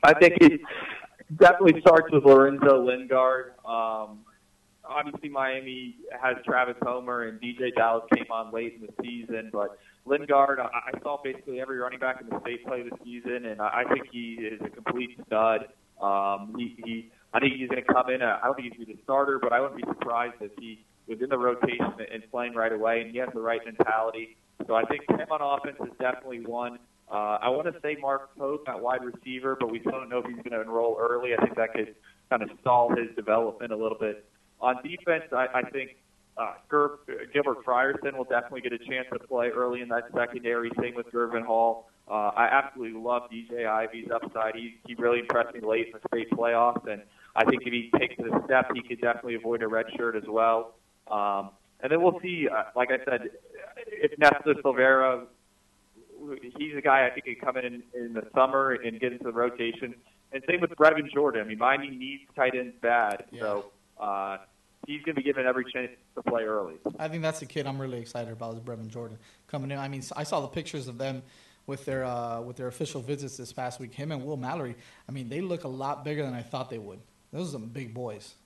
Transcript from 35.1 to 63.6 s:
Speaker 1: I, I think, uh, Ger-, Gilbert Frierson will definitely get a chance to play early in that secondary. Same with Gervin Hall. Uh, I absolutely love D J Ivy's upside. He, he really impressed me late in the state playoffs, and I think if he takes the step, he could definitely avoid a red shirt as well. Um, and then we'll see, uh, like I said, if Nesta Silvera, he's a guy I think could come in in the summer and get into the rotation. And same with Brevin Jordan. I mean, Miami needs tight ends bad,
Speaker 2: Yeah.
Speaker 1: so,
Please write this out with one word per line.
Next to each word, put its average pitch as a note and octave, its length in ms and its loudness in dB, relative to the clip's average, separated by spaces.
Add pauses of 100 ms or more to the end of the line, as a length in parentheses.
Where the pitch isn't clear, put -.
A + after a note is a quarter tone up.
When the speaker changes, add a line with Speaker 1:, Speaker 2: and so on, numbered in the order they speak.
Speaker 1:
I, B2+ 220 2
I B2+ 160 2
think, C3 260 -8 (400)
uh, G#2+ 180 -4 (160)
Ger-, D3 280 2 (340)
Gilbert C#3 320 0
Frierson C3+ 520 0
will B2+ 80 -4
definitely A#2+ 360 -2
get A#2+ 120 -4
a A#2 60 -6
chance B2+ 340 -6
to B2+ 80 -6
play A#2+ 280 -2
early B2 320 -2
in B2 80 -10
that A#2+ 160 -2 (100)
secondary. A#2+ 560 -2 (100)
Same B2 140 -4
with A#2+ 180 -8
Gervin A#2 320 -2
Hall. A2+ 440 2 (200)
Uh, G#2 260 -2
I A#2 120 4
absolutely C3 540 -2
love A#2+ 300 -4
D A2+ 180 -14
J A#2 180 -6
Ivy's A2+ 440 -4
upside. A2+ 440 -4
He, A#2 220 -12 (100)
he A#2+ 80 -12
really A#2+ 260 2
impressed A#2 340 0
me A#2+ 60 -12
late A2+ 260 0
in A#2 60 -18
the A2 160 -10
state A#2 220 -2
playoffs, A#2 600 2
and G#2 120 -10 (340)
I A2+ 80 4
think A#2+ 220 2
if A#2+ 60 -6
he A#2+ 260 -4
takes B2 200 -2
the A#2 260 -2
step, B2+ 300 2
he A#2+ 80 -6
could A#2 180 -10
definitely A#2+ 360 -2
avoid A2+ 260 -4
a A2+ 60 -4
red A2+ 180 -2 (100)
shirt A#2 200 -4
as G#2 100 -6
well. A2+ 480 2 (360)
Um, G2+ 400 -2 (300)
and C3 100 -4
then E3 120 2
we'll F3+ 180 4
see, E3+ 280 -2
uh, A2 160 0 (100)
like B2 160 0
I C3 140 0
said, A#2+ 260 -2 (560)
if D3+ 320 -2
Nesta D3 360 4 (100)
Silvera, C3 640 4 (1300)
he's D3 180 -8
a C#3 40 -8
guy C3+ 260 4
I D3+ 40 0
think B2+ 160 -12
could A#2 140 -10
come C3 180 -4
in A#2+ 240 -8 (120)
in A#2+ 180 -8
the A2 220 -6
summer C3+ 380 4
and A#2 260 -6
get B2 140 -2
into B2 120 -14
the B2 80 -6
rotation. A#2 640 -4 (380)
And C3+ 160 -10
same F3 120 0
with E3+ 100 -2
Brevin D#3 420 4
Jordan. C#3 300 0
I - 60 -2
mean, A2 100 -8
Miami C#3 320 2
needs C3+ 320 -12 (120)
tight C3 220 0
ends B2 240 -6
bad, A#2 500 2
Speaker 2:
Yeah. A#2 100 -14
Speaker 1:
so, G#2 240 -4 (360)